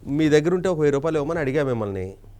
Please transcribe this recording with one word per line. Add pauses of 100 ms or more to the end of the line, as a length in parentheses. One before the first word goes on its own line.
మీ
దగ్గర
ఉంటే
ఒక
వెయ్యి
రూపాయలు
ఇవ్వమని
అడిగా
మిమ్మల్ని, (260)